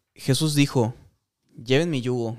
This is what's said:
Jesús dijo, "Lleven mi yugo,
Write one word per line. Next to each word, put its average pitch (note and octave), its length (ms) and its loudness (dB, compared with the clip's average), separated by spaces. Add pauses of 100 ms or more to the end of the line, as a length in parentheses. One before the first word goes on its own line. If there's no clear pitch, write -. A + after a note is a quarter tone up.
(140)
Jesús D3 420 0
dijo, C3+ 380 2 (640)
"Lleven C#3 340 0
mi C#3 120 -2
yugo, A#2 380 -4